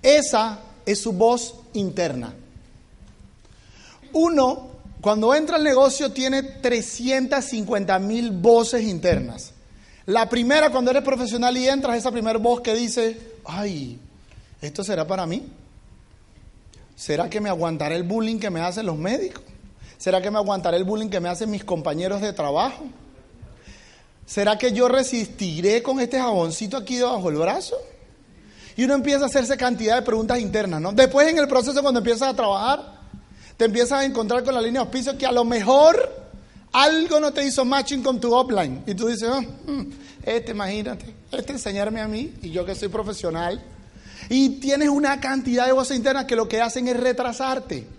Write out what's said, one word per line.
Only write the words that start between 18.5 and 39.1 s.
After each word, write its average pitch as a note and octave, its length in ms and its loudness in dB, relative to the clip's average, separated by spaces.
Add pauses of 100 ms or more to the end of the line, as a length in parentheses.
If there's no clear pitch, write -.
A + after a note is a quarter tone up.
me E3 100 -6
hacen F3+ 260 -6
los D#3+ 120 -4
médicos? B3 460 -4 (540)
¿Será F#3 220 0
que G3+ 120 -4
me G#3+ 60 0
aguantará F#3 380 0
el F#3 80 0
bullying G#3+ 260 -4
que F#3+ 100 -2
me F3 80 -4
hacen F3+ 200 -6
mis G3+ 140 -6
compañeros F3+ 580 -4
de G3+ 120 -4
trabajo? E3+ 540 -2 (1400)
¿Será G#3 320 0
que B3 140 0
yo B3 160 2
resistiré A3 920 0
con C4 200 -2
este B3+ 180 -2
jaboncito G#3 580 -2
aquí B3 200 -6
debajo A#3+ 340 0
del D3 80 -2
brazo?" C4 380 -2 (1000)
Y A#3 100 0
uno C#4 100 4
empieza C#4 300 0
a - 20 0
hacerse C4 320 0
cantidad A3+ 380 0
de B3+ 60 0
preguntas A#3 380 0
internas, G3 400 -2
¿no? F#3 120 -4
Después C4 360 6
en E4 80 2
el D4 100 4
proceso, C4 360 2
cuando C4 180 2
empiezas A#3 280 0
a C4 60 -2
trabajar, A#3 680 0 (580)
te A3+ 80 4
empiezas A#3+ 340 2
a C#4 60 2
encontrar A#3+ 380 0
con C4 100 0
la A#3+ 80 0
línea A#3+ 180 0
de A#3 60 0
auspicio C4 320 -4
que C4 80 -2
a B3+ 60 2
lo A#3+ 120 4
mejor C4+ 640 6 (640)
algo D#4 480 4
no D4 140 -2
te C#4+ 100 0
hizo C4+ 220 0
matching C4+ 360 0
con B3+ 160 0
tu A#3 160 2
upline. F#3+ 520 2
Y G3+ 80 -4
tú G3+ 140 -2
dices, A3+ 220 -2